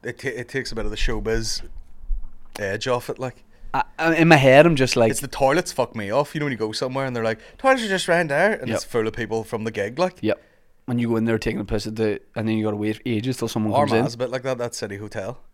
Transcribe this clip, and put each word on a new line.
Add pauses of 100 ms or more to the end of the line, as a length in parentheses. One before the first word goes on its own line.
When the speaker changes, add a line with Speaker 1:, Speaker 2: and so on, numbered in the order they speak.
Speaker 1:
It
ta-,
it
takes
a
bit
of
the
showbiz (960)
edge
off
it,
like. (300)
Speaker 2:
I, (140)
I,
in
my
head,
I'm
just
like,
Speaker 1:
It's
the
toilets
fuck
me
off.
You
know
when
you
go
somewhere
and
they're
like, (180)
"Toilets
are
just
round
there,"
and
Speaker 2:
Yep.
Speaker 1:
it's
full
of
people
from
the
gig,
like.
Speaker 2:
Yep. (440)
When
you
go
in
there
taking
a
piss
at
the, (160)
and
then
you
gotta
wait
ages
till
someone
comes
in.
Speaker 1:
Armagh's
a
bit
like
that,
that
City
Hotel. (140)